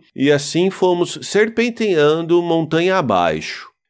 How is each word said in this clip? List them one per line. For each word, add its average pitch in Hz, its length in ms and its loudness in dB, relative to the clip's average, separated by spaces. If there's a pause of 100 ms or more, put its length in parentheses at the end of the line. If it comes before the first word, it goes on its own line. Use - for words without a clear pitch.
(140)
e 135 160 0
assim 156 400 0
fomos 175 520 0
serpenteando 185 1160 0
montanha 165 580 0
abaixo. 87 720 -2 (220)